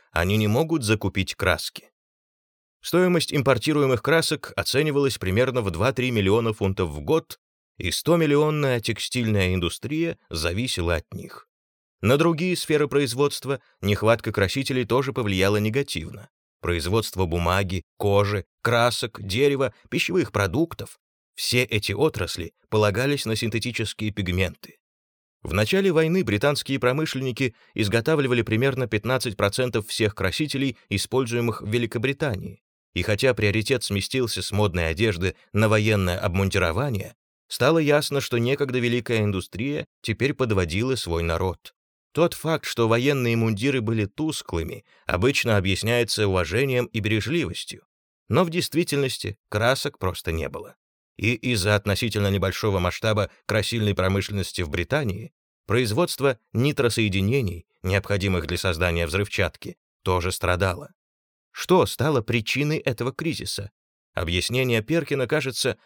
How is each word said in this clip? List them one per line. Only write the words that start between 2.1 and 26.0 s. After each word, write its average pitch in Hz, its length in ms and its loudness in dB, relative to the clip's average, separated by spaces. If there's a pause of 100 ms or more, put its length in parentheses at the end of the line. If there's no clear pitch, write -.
Стоимость 180 500 2
импортируемых 135 680 2
красок 156 540 0
оценивалась 139 640 0
примерно 120 420 2
в 98 80 -2
два-три 120 400 0
миллиона 113 420 4
фунтов 95 380 0
в 76 120 -8
год, 156 360 -2 (400)
и 90 140 -4
сто 165 260 2
миллионная 147 600 2
текстильная 107 760 0
индустрия 131 640 -2 (120)
зависела 85 680 -2
от - 180 -6
них. - 340 -14 (540)
На 123 160 6
другие 170 380 2
сферы 151 320 0
производства 139 720 0 (220)
нехватка - 500 2
красителей 127 540 0
тоже 131 280 0
повлияла 104 440 2
негативно. 104 720 -4 (300)
Производство 90 680 -2
бумаги, 87 560 0 (140)
кожи, 101 480 2 (180)
красок, 117 580 0
дерева, 127 540 2 (140)
пищевых 170 420 0
продуктов. 101 640 -2 (360)
Все - 300 0
эти 104 280 -2
отрасли 92 640 -2 (160)
полагались 110 560 0
на 110 100 -2
синтетические 110 760 -4
пигменты. 90 640 -2 (640)
В - 120 -6
начале 190 380 2
войны 160 320 2